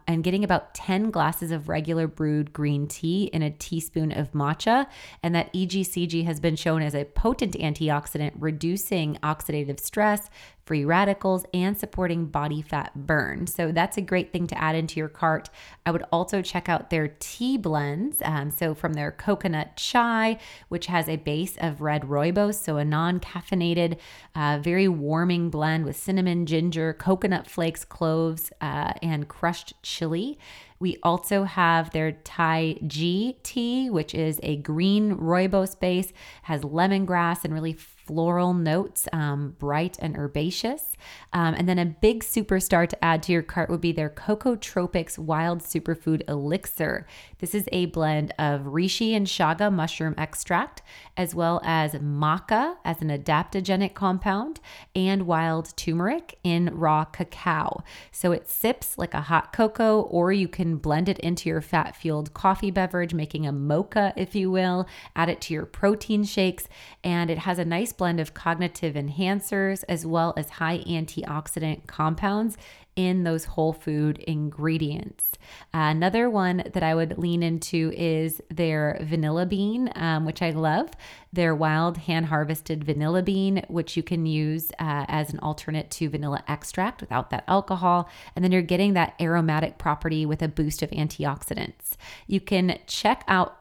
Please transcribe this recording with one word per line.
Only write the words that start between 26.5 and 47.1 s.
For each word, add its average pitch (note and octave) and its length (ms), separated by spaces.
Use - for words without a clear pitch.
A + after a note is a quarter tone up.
coconut F#3+ 520
flakes, E3 380
cloves, D#3+ 680
uh, C#3+ 400
and D3+ 260
crushed - 540
chili. F3 560
We F3+ 220
also F3+ 420
have E3 460
their D#3 220
Thai D#3+ 720
G F3 560
tea, B3 480
which D#3 240
is D#3 280
a D3+ 140
green F#3+ 600
rooibos F#3 600
base, F3+ 340
has D3 180
lemongrass F3 840
and D#3 80
really D#3+ 220
floral F3 800
notes, F3 600
um, D3 440
bright D3+ 400
and D#3 160
herbaceous. D#3+ 800
Um, E3+ 220
and F3 120
then F3+ 120
a F3 80
big A3 360
superstar F#3+ 640
to - 160
add E3 200
to F3+ 100
your E3+ 80
cart E3 300
would E3+ 100
be E3+ 120
their D#3 180
Coco G#3+ 460
Tropics F3+ 600
Wild D#3+ 420
Superfood D#3+ 680
Elixir. D3 800